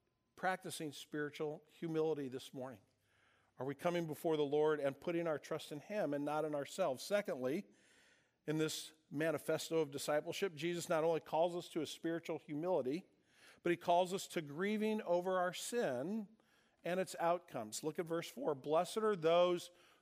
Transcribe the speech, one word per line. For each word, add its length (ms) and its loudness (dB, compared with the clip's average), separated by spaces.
practicing 560 -2
spiritual 680 -6
humility 500 0
this 260 -8
morning? 240 -10
Are 80 -4
we 80 -2
coming 320 0
before 300 0
the 60 4
Lord 380 4
and 180 0
putting 280 -2
our 120 2
trust 340 -8
in 80 -8
him 340 -2
and 100 -2
not 200 0
in 100 -2
ourselves? 480 -2
Secondly, 600 0
in 120 0
this 340 -2
manifesto 680 0
of 100 0
discipleship, 640 -2
Jesus 340 -2
not 160 4
only 160 2
calls 360 2
us 140 -6
to 120 -2
a 40 -2
spiritual 600 -4
humility, 580 0
but 80 2
he 60 2
calls 380 4
us 140 -6
to 120 -4
grieving 680 0
over 320 2
our 140 0
sin 760 -2
and 140 0
its 220 -2
outcomes. 640 0
Look 140 -2
at 80 -2
verse 220 -4
four. 260 -2
"Blessed 440 0
are 180 2
those 540 4